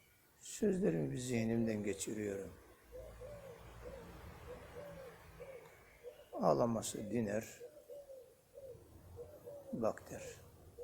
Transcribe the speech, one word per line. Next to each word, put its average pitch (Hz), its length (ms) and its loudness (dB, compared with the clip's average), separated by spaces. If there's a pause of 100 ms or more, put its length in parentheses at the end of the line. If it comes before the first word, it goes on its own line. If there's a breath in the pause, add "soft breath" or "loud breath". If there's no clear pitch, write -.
(380)
Sözlerimi 170 720 4
bir 139 60 0
zihnimden 113 640 4
geçiriyorum. 101 720 0 (3750)
Ağlaması 120 800 6
diner. 110 500 2 (2000)
"Bak," - 380 2
der. - 120 -6 (600)